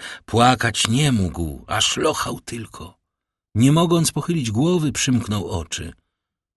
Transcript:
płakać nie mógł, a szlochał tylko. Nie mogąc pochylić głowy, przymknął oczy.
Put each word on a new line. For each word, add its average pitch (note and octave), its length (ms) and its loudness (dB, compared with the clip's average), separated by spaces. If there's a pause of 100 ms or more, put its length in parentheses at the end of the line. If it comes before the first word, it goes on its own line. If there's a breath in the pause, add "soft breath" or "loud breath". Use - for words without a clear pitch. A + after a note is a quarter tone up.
(240 loud breath)
płakać A#2 640 2
nie C3+ 240 2
mógł, E2 540 -2
a G#2 140 -2
szlochał - 600 -2
tylko. - 580 -14 (560)
Nie B2+ 180 6
mogąc E3+ 400 4
pochylić D3+ 380 -2
głowy, D3+ 420 0
przymknął G#2+ 560 -2
oczy. D#2 440 -8 (640)